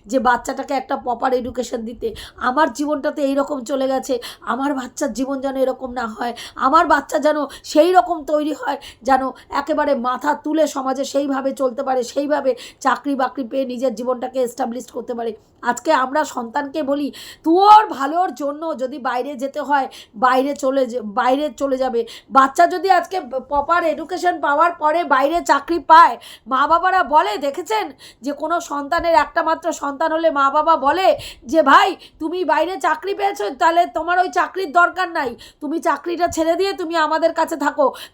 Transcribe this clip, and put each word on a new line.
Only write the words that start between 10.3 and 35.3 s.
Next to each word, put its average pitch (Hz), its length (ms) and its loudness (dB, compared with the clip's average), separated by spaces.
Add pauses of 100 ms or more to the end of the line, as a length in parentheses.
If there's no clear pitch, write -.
তুলে 302 340 0
সমাজে 269 360 -4
সেইভাবে 269 500 -2
চলতে 262 300 -4
পারে, 254 200 0
সেইভাবে 277 520 -2 (240)
চাকরি 269 360 0
বাকরি 262 280 -4
পেয়ে 262 220 -4
নিজের 247 300 -2
জীবনটাকে 247 440 -4
এস্টাবলিশ 240 500 -4
করতে 247 240 -10
পারে। 233 220 -6 (260)
আজকে 240 300 -2
আমরা 269 320 2
সন্তানকে 285 600 -6
বলি, 277 280 -2 (320)
তোর 415 440 8
ভালোর 311 480 -2
জন্য 294 420 -6
যদি 262 220 -6
বাইরে 254 360 -4
যেতে 277 260 -6
হয়, 269 260 0 (280)
বাইরে 262 400 2
চলে 269 320 0
যা-, 233 160 -6
বাইরে 247 540 0
চলে 277 200 -2
যাবে। 233 280 -2 (260)
বাচ্চা 269 360 4
যদি 359 240 0
আজকে 359 300 2
প্রপার 285 600 -2
এডুকেশন 330 580 -2
পাওয়ার 311 300 2
পরে 311 320 0
বাইরে 285 380 2
চাকরি 320 380 0
পায়, 311 380 8 (300)
মা 262 200 0
বাবা 320 100 4
বাবারা 370 260 2
বলে, 330 340 2
দেখেছেন 320 540 -4 (300)
যে 262 100 -6
কোনো 311 280 -2
সন্তানের 330 540 -2
একটা 320 300 2
মাত্র 320 280 -2
সন্তান 302 400 -4
হলে 320 180 2
মা 277 200 2
বাবা 302 280 2
বলে 311 400 2 (280)
যে, 294 160 2
"ভাই, 330 340 6 (240)
তুমি 330 260 -4
বাইরে 311 320 0
চাকরি 349 360 -2
পেয়েছো, 403 360 -4
তাহলে 339 360 2
তোমার 339 340 -2
ওই 370 100 2
চাকরির 349 420 -4
দরকার 349 400 2
নাই, 277 240 -4 (260)